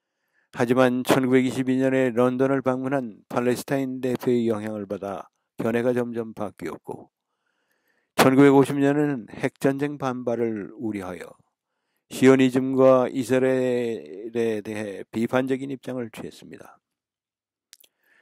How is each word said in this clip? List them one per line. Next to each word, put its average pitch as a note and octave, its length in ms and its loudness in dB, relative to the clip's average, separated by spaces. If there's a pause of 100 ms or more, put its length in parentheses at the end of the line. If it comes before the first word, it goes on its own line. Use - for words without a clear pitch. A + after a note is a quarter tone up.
(520)
하지만 B2 520 2
천구백이십이 C3 720 2
년에 C3 360 0
런던을 B2+ 500 0
방문한 C3 640 -4
팔레스타인 B2+ 720 -2
대표의 B2 480 0
영향을 G#2+ 380 -6
받아 F#2+ 420 -10 (300)
견해가 A#2 340 0
점점 A#2 400 -6
바뀌었고 - 760 -12 (1080)
천구백오십 C#3 600 6
년에는 C#3+ 540 0
핵전쟁 C#3 640 -4
반발을 A#2+ 800 -4
우려하여 G2 560 -10 (800)
시오니즘과 C3 1040 6
이스라엘에 A#2 1500 -2
대해 G#2 480 -10
비판적인 C3 600 -2
입장을 B2+ 400 -10
취했습니다. - 680 -18 (1400)